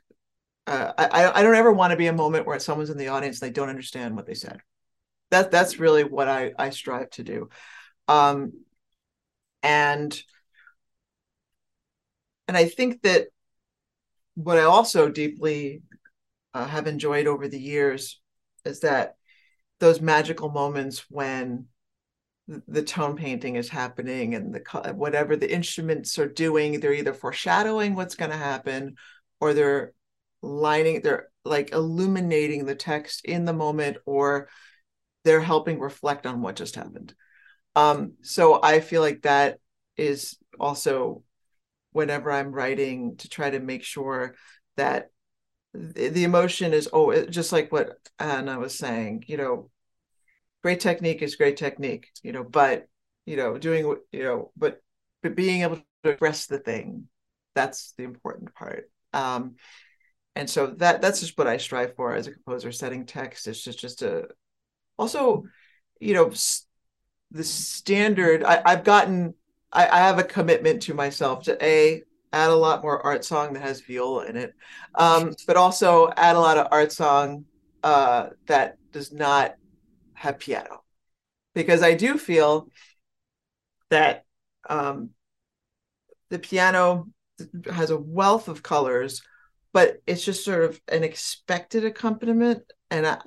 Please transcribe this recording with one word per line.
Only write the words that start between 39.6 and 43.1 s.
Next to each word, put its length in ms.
is 420
also 640
whenever 400
I'm 200
writing 640